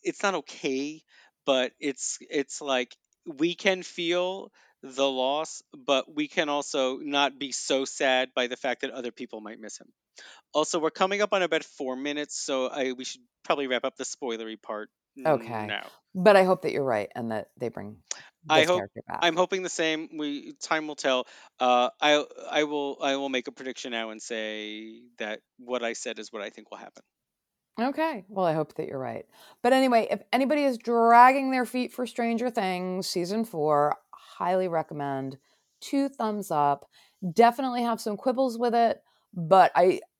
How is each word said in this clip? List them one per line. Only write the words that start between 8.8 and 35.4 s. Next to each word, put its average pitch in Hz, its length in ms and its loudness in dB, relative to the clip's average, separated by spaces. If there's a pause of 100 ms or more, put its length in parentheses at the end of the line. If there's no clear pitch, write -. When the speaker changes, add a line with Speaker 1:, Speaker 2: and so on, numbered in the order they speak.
Speaker 1:
that 135 100 -6
other 120 200 -8
people - 300 -12
might 104 180 -14
miss 107 200 -16
him. - 120 -20 (600)
Also, 151 260 0
we're 156 120 0
coming 196 300 0
up 208 120 0
on 190 100 2
about 160 220 0
four 127 300 -8
minutes, 147 440 -6
so 131 280 -2
I, 131 260 -2
we 127 120 -10
should - 160 -14 (220)
probably 143 240 -2
wrap 127 180 -2
up 131 120 -4
the 131 80 -8
spoilery 113 560 -8
part 107 280 -10 (360)
Speaker 2:
Okay. 117 420 -2
Speaker 1:
now. - 240 -8 (240)
Speaker 2:
But 196 200 6
I 190 80 10
hope 185 200 2
that 151 80 -2
you're 143 120 -2
right 110 320 -2
and 117 160 -6
that 110 260 -6
they 120 120 -6
bring 104 340 -14 (440)
Speaker 1:
I 156 160 6
Speaker 2:
this - 20 6
Speaker 1:
hope, 180 200 0
Speaker 2:
character - 220 -16
back. - 140 -6
Speaker 1:
I'm 165 140 2
hoping 185 280 0
the 175 60 -6
same. 160 480 -4
We, 143 360 -8
time 156 340 -4
will 147 80 -10
tell. 127 320 0 (320)
Uh, 123 300 4 (120)
I, 147 240 4 (240)
I 151 140 2
will, 143 380 -4
I 139 160 0
will 139 120 -4
make 131 180 -2
a 135 40 -12
prediction 131 400 -10
now 113 180 -6
and 110 120 -14
say 110 800 -8 (160)
that 110 240 -8 (160)
what 123 260 -6
I 117 100 -2
said 110 260 -8
is 107 120 -14
what 110 100 -10
I 104 80 -8
think - 220 -20
will 101 60 -14
happen. - 260 -20 (760)
Speaker 2:
Okay. 277 480 -2
Well, 196 180 -2
I 160 80 2
hope 156 220 -4
that 156 120 -6
you're 135 120 -8
right. 117 260 -8 (360)
But 247 120 6
anyway, 254 360 4
if 214 120 -2 (120)
anybody 277 300 2
is 262 140 2
dragging 240 720 8
their 254 140 0
feet 247 280 -4
for 254 120 -6
Stranger 233 440 -2
Things 185 580 -2
season 190 380 -2
four, 147 520 2 (160)
highly 185 540 -2
recommend. 139 680 -4 (420)